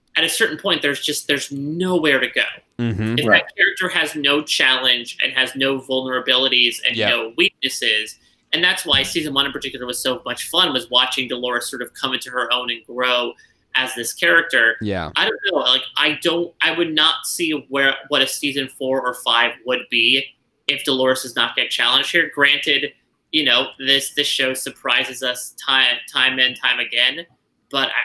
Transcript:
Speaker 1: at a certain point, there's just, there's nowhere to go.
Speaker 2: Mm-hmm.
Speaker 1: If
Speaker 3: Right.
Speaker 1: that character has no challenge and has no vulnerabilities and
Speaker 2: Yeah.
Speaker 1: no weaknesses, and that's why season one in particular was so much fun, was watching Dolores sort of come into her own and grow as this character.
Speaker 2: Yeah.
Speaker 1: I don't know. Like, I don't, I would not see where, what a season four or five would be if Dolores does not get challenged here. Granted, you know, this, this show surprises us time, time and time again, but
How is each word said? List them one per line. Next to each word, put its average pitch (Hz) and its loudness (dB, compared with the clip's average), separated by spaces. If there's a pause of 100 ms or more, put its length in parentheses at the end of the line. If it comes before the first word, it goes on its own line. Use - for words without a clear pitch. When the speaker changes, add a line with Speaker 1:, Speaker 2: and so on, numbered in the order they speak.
(180)
Speaker 1:
at 160 4
a 165 2
certain 156 0
point, 202 0
there's 143 0
just, - -4
there's 139 -2
nowhere 156 2
to 123 0
go. 120 0 (380)
Speaker 2:
Mm-hmm. 113 0
Speaker 1:
If 117 0
Speaker 3:
Right. 107 4
Speaker 1:
that - -18
character 190 0
has 160 -2
no 147 2
challenge 127 0
and 131 0
has 131 -2
no 135 0
vulnerabilities 127 2
and 120 0
Speaker 2:
Yeah. 113 2
Speaker 1:
no 117 0
weaknesses, 117 -2 (340)
and 151 -2
that's 185 0
why 135 2
season 151 -4
one 139 0
in 135 -6
particular 127 -8
was 123 -6
so 127 -2
much - -6
fun, 170 2
was 127 -4
watching 127 0
Dolores 123 -4
sort 123 -8
of 117 -12
come 131 -4
into 127 -6
her 123 -2
own 123 -2
and 113 -8
grow 123 0 (420)
as 127 -2
this 117 -4
character. 165 4
Speaker 2:
Yeah. 92 -2
Speaker 1:
I 170 2
don't 220 -2 (120)
know. 151 2
Like, 127 2 (160)
I 151 2
don't, 170 0 (100)
I 165 4
would 165 -2
not 156 2
see 165 -2 (180)
where, 139 2 (120)
what 143 2
a 131 2
season 135 -4
four 131 -2
or 123 -2
five 120 2 (140)
would 127 0 (100)
be 123 2 (420)
if 139 0
Dolores 131 2
does 120 -10
not 123 0
get 123 0
challenged 127 0
here. 165 2
Granted, 143 2 (380)
you 151 2
know, 131 2 (100)
this, 135 0
this 143 0
show 131 0
surprises 127 -4
us 120 -6 (100)
time, 131 2 (140)
time 131 0
and 127 2
time 123 0
again, 127 -2 (440)
but 135 0 (160)